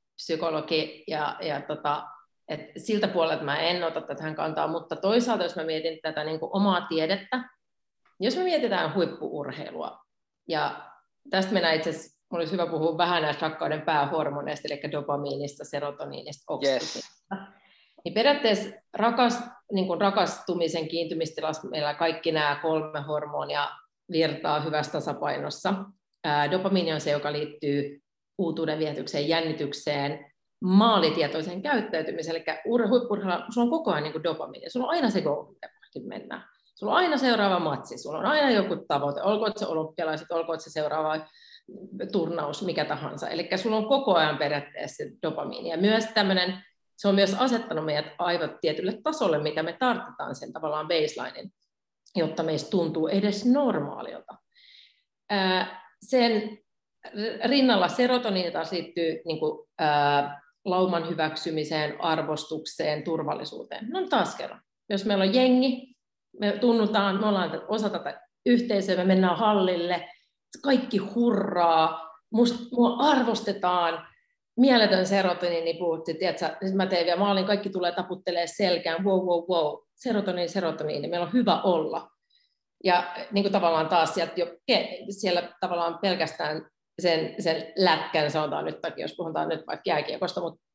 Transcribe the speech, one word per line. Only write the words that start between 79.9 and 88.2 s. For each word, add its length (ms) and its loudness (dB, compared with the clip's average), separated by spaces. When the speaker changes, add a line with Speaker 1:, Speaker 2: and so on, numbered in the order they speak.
Speaker 1:
serotoniini, 520 -2
serotoniini, 600 -2
meillä 180 -2
on 80 -8
hyvä 280 2
olla. 480 0
Ja 320 2
niin 120 2
kuin 80 2
tavallaan 380 2
taas 240 4
sieltä 220 -2
jo 100 0
ke-, 640 -2
siellä 500 -2
tavallaan 420 -2
pelkästään 640 -2
sen, 380 2
sen 360 -2
lätkän, 560 2